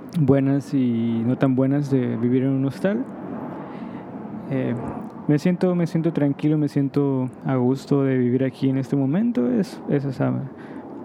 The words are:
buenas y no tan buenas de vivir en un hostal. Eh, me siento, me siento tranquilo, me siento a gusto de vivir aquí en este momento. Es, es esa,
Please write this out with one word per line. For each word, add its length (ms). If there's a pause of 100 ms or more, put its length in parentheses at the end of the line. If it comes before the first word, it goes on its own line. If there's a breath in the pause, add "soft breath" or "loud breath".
(220)
buenas 520
y 520
no 120
tan 180
buenas 360
de 260
vivir 260
en 60
un 160
hostal. 380 (1500 loud breath)
Eh, 240 (540)
me 120
siento, 360
me 120
siento 260
tranquilo, 440
me 120
siento 600 (160)
a 100
gusto 480
de 140
vivir 280
aquí 240
en 80
este 180
momento. 560
Es, 380
es 160
esa, 280 (720 loud breath)